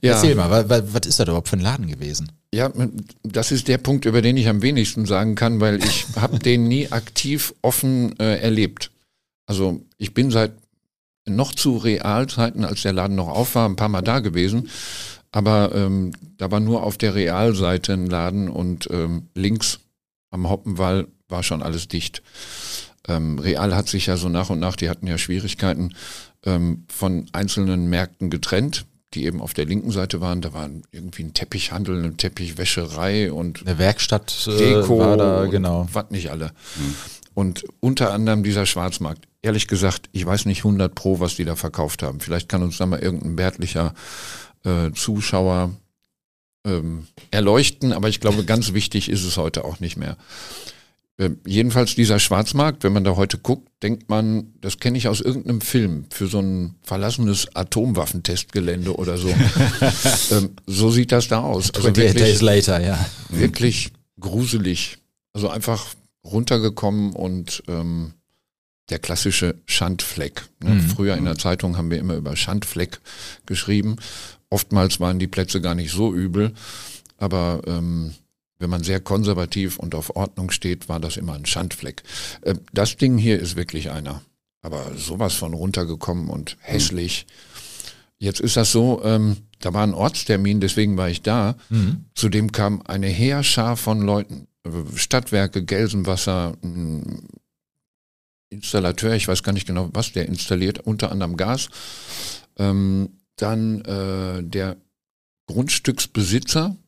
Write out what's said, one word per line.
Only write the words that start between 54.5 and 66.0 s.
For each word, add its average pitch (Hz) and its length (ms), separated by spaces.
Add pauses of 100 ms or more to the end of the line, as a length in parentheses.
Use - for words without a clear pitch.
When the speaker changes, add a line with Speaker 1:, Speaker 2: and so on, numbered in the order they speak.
Speaker 1:
das 98 180
kenne 123 200
ich 117 100
aus 104 140
irgendeinem 123 400
Film 90 480
für - 160
so 101 140
ein 92 420
verlassenes 101 720
Atomwaffentestgelände 90 1400
oder 87 220
so. 90 120
Speaker 2:
<laughs> 123 1040
Speaker 1:
Ähm, 98 180 (160)
so 104 240
sieht 120 220
das 120 160
da 113 120
aus. 113 340
Also 107 140
Speaker 2:
Twenty-eight 104 260
Speaker 1:
wirklich, 107 180
Speaker 2:
Days 101 100
Later, 101 380
ja. 90 260 (240)
Speaker 1:
wirklich 113 600 (280)
gruselig. 101 800 (340)
Also 104 160
einfach 107 380 (380)